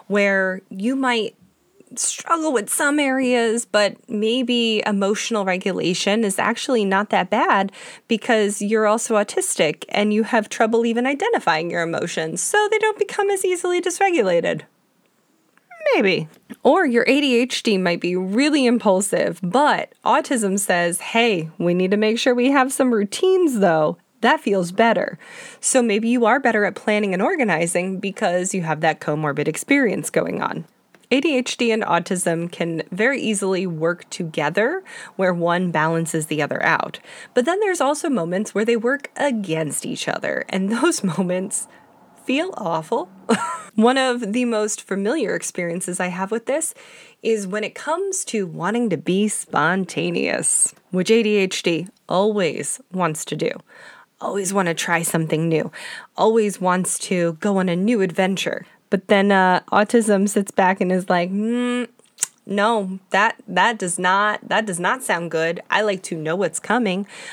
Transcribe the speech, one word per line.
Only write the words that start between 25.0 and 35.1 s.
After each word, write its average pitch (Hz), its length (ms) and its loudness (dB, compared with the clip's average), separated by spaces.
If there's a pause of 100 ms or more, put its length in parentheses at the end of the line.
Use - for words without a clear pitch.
So - 220 2
maybe 226 300 0
you 240 160 4
are 233 120 6
better 220 280 2
at - 80 -4
planning 208 400 0
and 180 80 0
organizing 190 760 0
because 185 540 -2
you 190 100 -2
have 156 200 -2
that 156 180 0
comorbid 151 480 -2
experience 202 600 0
going 165 320 2
on. - 240 -4 (440)
A 269 120 4
D 302 140 0
H 254 200 -2
D 233 140 2
and 220 140 0
autism 170 680 0
can 165 380 -4
very 233 280 0
easily 190 480 -2
work 170 440 -4
together 185 760 -2 (320)